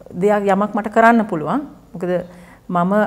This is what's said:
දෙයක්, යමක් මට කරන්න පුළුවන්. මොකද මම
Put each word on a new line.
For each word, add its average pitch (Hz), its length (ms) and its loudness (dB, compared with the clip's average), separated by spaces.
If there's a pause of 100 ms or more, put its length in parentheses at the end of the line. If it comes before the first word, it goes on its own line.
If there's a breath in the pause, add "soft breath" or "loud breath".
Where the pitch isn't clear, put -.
(120)
දෙයක්, 202 340 0
යමක් 202 280 0
මට 208 160 -4
කරන්න 226 360 4
පුළුවන්. 170 360 -4 (280)
මොකද 175 200 -8 (560 soft breath)
මම 180 280 -2 (140)